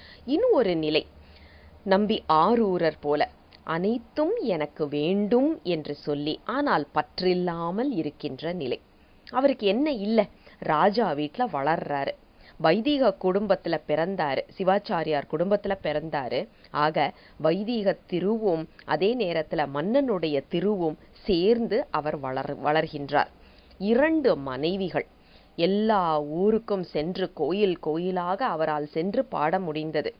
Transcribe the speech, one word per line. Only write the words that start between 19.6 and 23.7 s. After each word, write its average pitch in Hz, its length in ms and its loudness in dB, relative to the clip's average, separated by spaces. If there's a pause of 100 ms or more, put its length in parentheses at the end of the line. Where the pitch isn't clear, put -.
மன்னனுடைய 170 760 0
திருவும் 175 500 -2 (140)
சேர்ந்து 208 800 0
அவர் 151 280 -4
வளர்-, 135 440 -4
வளர்கின்றார். 147 640 0 (500)